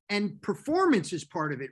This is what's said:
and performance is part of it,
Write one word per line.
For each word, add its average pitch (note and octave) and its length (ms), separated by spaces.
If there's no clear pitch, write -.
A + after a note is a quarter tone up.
and G#3 320
performance C#4+ 720
is C#3+ 100
part D3+ 300
of B2+ 80
it, C3+ 100